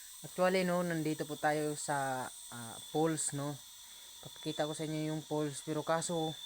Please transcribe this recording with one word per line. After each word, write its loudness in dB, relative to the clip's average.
actually, 4
no, 4
nandito 2
po -6
tayo 4
sa, 0
ah, -10
falls, 4
no? -2
Papakita -2
ko -4
sa -2
inyo 0
yung -4
falls, 0
pero -2
kaso 2